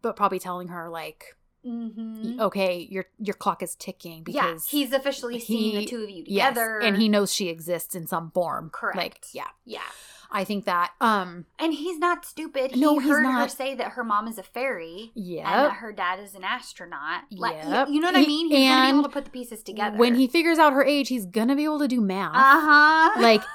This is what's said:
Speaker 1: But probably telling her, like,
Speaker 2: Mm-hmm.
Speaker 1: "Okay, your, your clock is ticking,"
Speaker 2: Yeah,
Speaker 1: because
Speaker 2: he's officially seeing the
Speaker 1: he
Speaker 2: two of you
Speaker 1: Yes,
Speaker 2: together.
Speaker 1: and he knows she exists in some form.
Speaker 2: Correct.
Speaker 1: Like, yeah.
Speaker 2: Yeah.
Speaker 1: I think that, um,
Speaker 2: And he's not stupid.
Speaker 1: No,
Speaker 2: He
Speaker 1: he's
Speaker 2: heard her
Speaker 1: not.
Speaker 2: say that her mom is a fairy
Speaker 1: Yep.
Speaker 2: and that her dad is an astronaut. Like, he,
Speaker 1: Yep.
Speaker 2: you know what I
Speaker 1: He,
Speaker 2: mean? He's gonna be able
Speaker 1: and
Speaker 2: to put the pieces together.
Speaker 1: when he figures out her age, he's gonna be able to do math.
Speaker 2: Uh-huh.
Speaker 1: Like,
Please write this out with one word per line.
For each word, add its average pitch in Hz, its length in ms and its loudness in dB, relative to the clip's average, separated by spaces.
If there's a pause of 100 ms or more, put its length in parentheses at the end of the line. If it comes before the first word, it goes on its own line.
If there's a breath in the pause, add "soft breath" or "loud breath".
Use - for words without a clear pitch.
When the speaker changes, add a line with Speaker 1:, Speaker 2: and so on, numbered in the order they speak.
Speaker 1:
But 220 140 -6
probably 190 240 0
telling 180 300 -10
her, 170 200 -12
like, 160 460 -14 (280)
Speaker 2:
Mm-hmm. 226 760 -10
Speaker 1:
"Okay, 185 480 -2
your, 190 160 -6 (140)
your 202 160 -4
clock - 260 -4
is 175 140 -10
ticking," 165 520 -16
Speaker 2:
Yeah, 254 200 -2
Speaker 1:
because 165 220 -6
Speaker 2:
he's 277 220 -2
officially 262 480 -4
seeing 214 360 -2
the 208 60 -2
Speaker 1:
he 214 40 -6
Speaker 2:
two 226 180 -8
of 202 60 -10
you 175 160 -16
Speaker 1:
Yes, 233 300 0
Speaker 2:
together. 220 240 -2
Speaker 1:
and 214 180 0
he 220 100 4
knows 208 240 2
she 190 180 -2
exists 165 440 -6
in 165 140 -10
some 165 240 -6
form. 165 400 -4
Speaker 2:
Correct. - 260 -8
Speaker 1:
Like, 165 340 -8
yeah. - 180 -12 (140)
Speaker 2:
Yeah. - 180 -14 (500 loud breath)
Speaker 1:
I 202 120 -2
think 202 220 -4
that, 175 340 0
um, 180 460 0 (140)
Speaker 2:
And 320 160 0
he's 311 240 -6
not 339 260 0
stupid. 269 500 -6
Speaker 1:
No, 294 220 6
Speaker 2:
He 269 60 0
Speaker 1:
he's 294 80 2
Speaker 2:
heard 294 160 4
her 262 40 2
Speaker 1:
not. 247 200 0
Speaker 2:
say 269 240 -6
that 214 160 -6
her 247 120 -6
mom 214 240 -2
is 220 120 -10
a 185 40 -14
fairy 214 680 -8
Speaker 1:
Yep. 175 320 -10
Speaker 2:
and 226 220 2
that 262 60 0
her 226 180 -12
dad 185 280 -4
is 202 140 -18
an 190 100 -16
astronaut. 175 880 -8
Like, 196 320 -6
he, 156 60 -8
Speaker 1:
Yep. 277 200 0
Speaker 2:
you 294 100 0
know 339 80 0
what 359 80 0
I 370 60 6
Speaker 1:
He, 302 60 6
Speaker 2:
mean? 311 220 -2
He's 269 180 6
gonna 262 140 6
be 262 80 4
able 269 60 4
Speaker 1:
and 285 80 6
Speaker 2:
to 285 60 -2
put 277 160 -8
the - 60 -16
pieces 240 300 -12
together. 208 360 -4
Speaker 1:
when 240 180 6
he 262 120 4
figures 330 300 2
out 302 160 8
her 269 100 4
age, 285 260 2
he's 226 180 -4
gonna 220 280 0
be 302 100 0
able 302 120 0
to 285 100 0
do 240 140 0
math. 185 320 -2
Speaker 2:
Uh-huh. 302 880 6
Speaker 1:
Like, 226 220 6 (100)